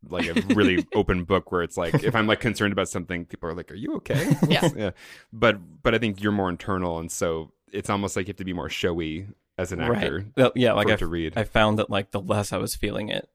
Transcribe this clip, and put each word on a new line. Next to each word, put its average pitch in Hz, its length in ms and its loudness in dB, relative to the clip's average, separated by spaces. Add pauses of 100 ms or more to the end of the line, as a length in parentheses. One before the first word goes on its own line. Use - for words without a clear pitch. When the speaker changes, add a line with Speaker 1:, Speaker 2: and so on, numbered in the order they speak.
Speaker 1:
like 85 180 -4
a 82 60 -4 (200)
really 92 360 4
Speaker 2:
<laughs> - 40 -12
Speaker 1:
open 92 300 2
book 87 280 0
where 87 120 0
it's - 120 -6
like, 90 280 -2
if 113 120 0
I'm, 110 120 2
like, 107 120 4
concerned 104 320 0
about 98 160 0
something, 87 380 -6
people - 240 -10
are 82 60 -6
like, 85 160 -12
"Are - 40 -16
you 131 200 -8
okay?" - 460 0
Speaker 2:
<laughs> 165 60 4
Yeah. 170 280 4
Speaker 1:
Yeah. 101 160 -2 (400)
But, 107 500 0
but 113 140 4
I - 20 4
think 107 240 0
you're 104 100 2
more 98 180 2
internal. 90 500 -2
And 82 120 -8
so 80 400 -2 (200)
it's 95 180 -6
almost 101 260 0
like 95 120 -4
you 101 40 -10
have 92 60 -10
to 95 80 -8
be 92 80 -4
more 80 160 -6
showy 85 580 -2 (300)
as 92 140 -4
an 87 80 -6
Speaker 3:
Right. 120 180 0
Speaker 1:
actor 98 280 -2 (120)
Speaker 3:
Well, 127 180 6
yeah, 120 180 4
like, 104 140 4
Speaker 1:
for 107 40 4
it - 20 6
Speaker 3:
I 104 40 2
Speaker 1:
to 90 100 -2
read. 80 300 -2
Speaker 3:
I 107 80 0
found 107 340 4
that, 104 100 0
like, 98 220 -2
the 101 100 -4
less 101 320 -2
I 98 40 -2
was 104 180 -4
feeling 104 340 -4
it 95 240 -6